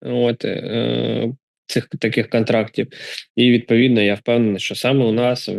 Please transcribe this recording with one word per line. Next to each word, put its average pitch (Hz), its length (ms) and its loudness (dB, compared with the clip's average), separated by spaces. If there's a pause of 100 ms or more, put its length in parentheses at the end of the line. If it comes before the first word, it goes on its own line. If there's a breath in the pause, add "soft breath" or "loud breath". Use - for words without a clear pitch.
от, 120 440 -2
е, 117 880 -4 (340)
цих - 200 -4 (120)
таких 113 300 -2
контрактів. 113 580 0 (480 loud breath)
І, 123 160 4
відповідно, 117 500 4
я 101 140 2
впевнений, 110 440 0
що - 160 -8
саме 131 300 2
у 110 60 2
нас 123 460 -2